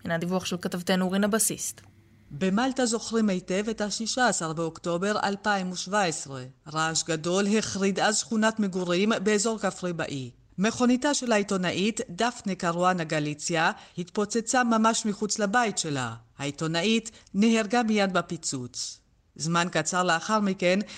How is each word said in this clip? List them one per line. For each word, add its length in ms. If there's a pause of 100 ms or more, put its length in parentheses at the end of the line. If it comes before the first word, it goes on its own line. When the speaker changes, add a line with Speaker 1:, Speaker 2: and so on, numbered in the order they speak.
Speaker 1:
הנה 100
הדיווח 300
של 160
כתבתנו 500
רינה 180
בסיסט. 520 (500)
Speaker 2:
במלטה 560
זוכרים 420
היטב 420
את 100
השישה 480
עשר 240
באוקטובר 720
אלפיים 480
ושבע 300
עשרה. 400 (300)
רעש 320
גדול 420 (120)
החריד 420
אז 180
שכונת 420
מגורים 520 (100)
באזור 360
כפרי 340
באי. 380 (320)
מכוניתה 520
של 180
העיתונאית 680 (100)
דפנה 440
קרואנה 500
גליציה 680 (260)
התפוצצה 680
ממש 420
מחוץ 320
לבית 400
שלה. 360 (240)
העיתונאית 720 (240)
נהרגה 480
מיד 300
בפיצוץ. 880 (360)
זמן 360
קצר 300
לאחר 380
מכן 380 (200)